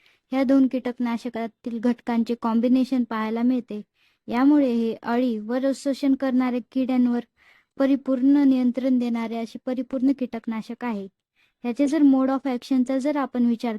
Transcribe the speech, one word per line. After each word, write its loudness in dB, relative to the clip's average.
ह्या 0
दोन 4
कीटकनाशकातील -6
घटकांचे -2
कॉम्बिनेशन 2
पाहायला -4
मिळते. -2
यामुळे 4
हे 0
अळी 0
व -8
रस -2
शोषण 0
करणाऱ्या 0
किड्यांवर 0
परिपूर्ण 2
नियंत्रण 2
देणारे -4
असे -10
परिपूर्ण -2
कीटकनाशक -8
आहे. -6
ह्याचे 0
जर 2
mode 4
of -2
actionचा -2
जर -2
आपण -2
विचार -2